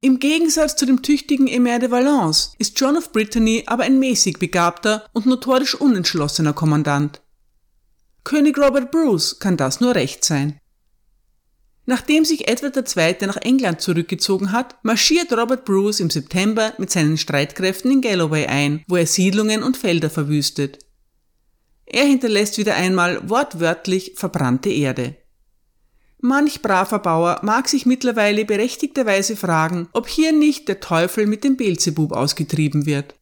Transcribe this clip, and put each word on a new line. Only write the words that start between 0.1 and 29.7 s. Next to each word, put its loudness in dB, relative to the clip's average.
Gegensatz 0
zu 0
dem 2
tüchtigen 0
Aimère 0
de -2
Valence 0
ist -4
John 2
of -4
Brittany 0
aber 0
ein 4
mäßig 2
begabter 0
und -2
notorisch 0
unentschlossener 2
Kommandant. 0
König 2
Robert 2
Bruce 0
kann 0
das -2
nur 2
recht -2
sein. -2
Nachdem 2
sich -2
Edward -2
der -2
Zweite 0
nach -4
England 0
zurückgezogen -2
hat, -4
marschiert 0
Robert -2
Bruce 0
im 0
September -2
mit -6
seinen 2
Streitkräften -2
in 4
Galloway 0
ein, 0
wo 0
er 2
Siedlungen 0
und 0
Felder 0
verwüstet. -4
Er 0
hinterlässt 2
wieder 0
einmal -2
wortwörtlich -2
verbrannte -2
Erde. -2
Manch 0
braver 0
Bauer 0
mag 0
sich 0
mittlerweile 0
berechtigterweise -2
fragen, -2